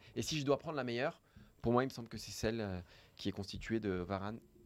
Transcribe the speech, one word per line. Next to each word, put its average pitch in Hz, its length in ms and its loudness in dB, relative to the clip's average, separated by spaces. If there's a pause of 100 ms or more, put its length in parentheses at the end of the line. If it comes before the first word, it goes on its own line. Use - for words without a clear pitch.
(180)
Et 135 40 0
si 156 180 0
je 139 60 0
dois 139 140 6
prendre 156 160 -6
la 131 80 -2
meilleure, 123 380 -2 (400)
pour 117 120 4
moi, 123 100 8
il 135 40 2
me 131 40 -4
semble 120 160 -10
que 113 100 -8
c'est 107 140 -10
celle, 113 280 0
euh, 95 200 -2 (360)
qui - 140 -2
est - 20 -2
constituée 101 480 -2
de 107 120 0
Varane 95 480 -2 (260)